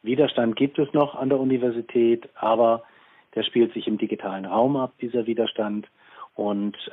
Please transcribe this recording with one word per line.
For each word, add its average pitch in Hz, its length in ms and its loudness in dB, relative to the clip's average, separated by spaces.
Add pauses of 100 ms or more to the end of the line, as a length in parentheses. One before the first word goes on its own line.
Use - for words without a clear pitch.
Widerstand 120 540 0
gibt 139 240 -2
es 143 140 -2
noch 147 220 2
an 135 140 -2
der 135 100 2
Universität, 117 920 0
aber 113 500 2 (520)
der 110 80 -2
spielt 117 300 2
sich - 140 -8
im 107 100 0
digitalen 98 480 -6
Raum 117 320 2
ab, 131 220 -4
dieser 117 280 -4
Widerstand. 110 600 -2 (480)
Und, 104 400 -2 (180)